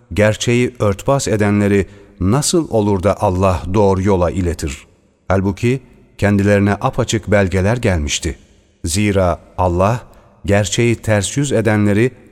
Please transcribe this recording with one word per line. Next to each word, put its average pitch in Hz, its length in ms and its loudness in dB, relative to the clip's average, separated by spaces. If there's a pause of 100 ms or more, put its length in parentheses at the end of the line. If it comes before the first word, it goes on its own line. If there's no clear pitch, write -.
(120)
gerçeği 110 680 0
örtbas 113 500 -2
edenleri 101 580 2 (340)
nasıl 143 500 0
olur 104 320 0
da 95 200 0
Allah 92 400 0 (120)
doğru 98 280 2
yola 90 280 2
iletir? 82 560 -6 (420)
Halbuki 98 540 -2 (360)
kendilerine 101 600 2
apaçık 117 500 -4
belgeler 98 460 2
gelmişti. 85 640 -2 (460)
Zira 92 540 0 (200)
Allah, 92 420 0 (440)
gerçeği 107 520 0
ters 104 400 -2
yüz 139 160 -2
edenleri 104 600 2 (200)